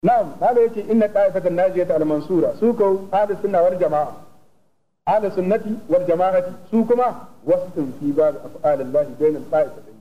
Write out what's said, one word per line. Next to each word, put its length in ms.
Na'am, 380
Allah 200
yace 280
inna 200
ta'ifatan 440
najiyata 420
al 100
mansura. 520
Su 160
ko 380
ahlus 300
sunna 200
wal 160
jama'a. 360
Ahlus 280
sunnati 420
wal 200
jama'ati. 440
Su 140
kuma 420
wasatun 540
fi 120
bab 240
af'alillahi 760
bainal 320
ta'ifatayn. 500